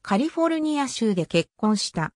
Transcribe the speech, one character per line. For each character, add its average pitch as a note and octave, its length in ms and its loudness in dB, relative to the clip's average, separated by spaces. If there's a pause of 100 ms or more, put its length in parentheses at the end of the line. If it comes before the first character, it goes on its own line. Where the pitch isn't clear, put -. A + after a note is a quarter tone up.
カ G3+ 140 0
リ C#4+ 140 2
フ E4 120 -2
ォ E4 60 2
ル D#4+ 140 0
ニ D4+ 180 -2
ア C4+ 80 -2
州 G#3+ 280 0
で E3+ 100 -2
結 - 320 0
婚 G#3+ 180 2
し - 160 -4
た。 D#3 280 -4